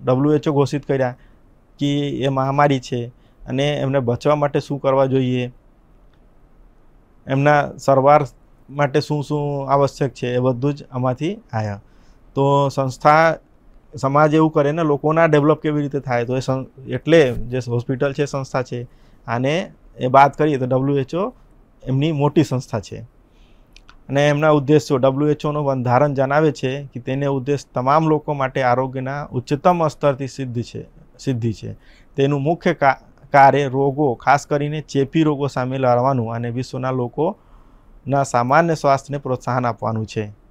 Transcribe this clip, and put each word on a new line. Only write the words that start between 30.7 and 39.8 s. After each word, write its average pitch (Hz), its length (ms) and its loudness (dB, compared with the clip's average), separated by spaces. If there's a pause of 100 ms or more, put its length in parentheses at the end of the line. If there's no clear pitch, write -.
સિદ્ધિ 117 340 -2
છે. 104 240 -14 (400)
તેનું 139 260 0
મુખ્ય 165 320 0
કા-, 135 220 2 (360)
કાર્ય 139 360 6
રોગો, 139 460 0
ખાસ 139 320 0
કરીને 147 340 -4
ચેપી 139 420 -2
રોગો 143 240 0
સામે 131 320 -4
લડવાનું 123 540 2
અને 117 180 -6
વિશ્વના 127 400 -6
લોકોના - 1300 -6
સામાન્ય 139 520 2
સ્વાસ્થ્યને 139 440 0
પ્રોત્સાહન 127 480 -4
આપવાનું 110 400 -4